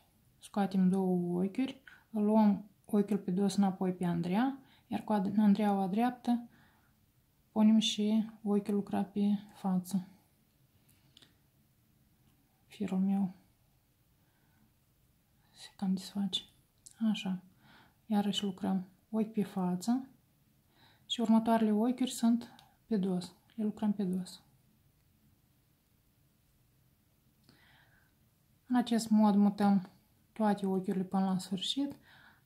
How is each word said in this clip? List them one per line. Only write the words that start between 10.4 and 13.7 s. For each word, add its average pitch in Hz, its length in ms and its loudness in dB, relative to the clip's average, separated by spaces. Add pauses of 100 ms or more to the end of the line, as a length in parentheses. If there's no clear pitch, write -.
Firul 190 320 -6
meu 196 360 0 (2250)